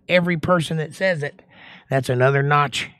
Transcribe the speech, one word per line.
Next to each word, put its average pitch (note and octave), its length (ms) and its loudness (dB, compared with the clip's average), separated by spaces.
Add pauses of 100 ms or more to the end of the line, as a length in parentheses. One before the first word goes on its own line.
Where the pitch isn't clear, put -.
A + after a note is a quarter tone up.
every F3 300 2
person E3 400 0
that D#3 180 -8
says F#3 260 -2
it, - 200 -10 (480)
that's C3+ 180 0
another C3+ 340 2
notch. C#3+ 480 0 (100)